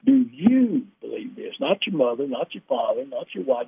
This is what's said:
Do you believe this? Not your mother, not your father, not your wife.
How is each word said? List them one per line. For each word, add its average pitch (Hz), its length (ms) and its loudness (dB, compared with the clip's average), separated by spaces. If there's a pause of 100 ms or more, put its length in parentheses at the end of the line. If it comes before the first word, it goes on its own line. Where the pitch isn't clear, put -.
Do 262 260 6
you 202 520 4 (180)
believe - 340 -10
this? - 240 -12
Not 190 280 -2
your 196 80 -4
mother, 127 320 0
not 139 260 -6
your 196 140 -14
father, 117 380 -2
not 135 280 -10
your 196 120 -8
wife. 120 220 -2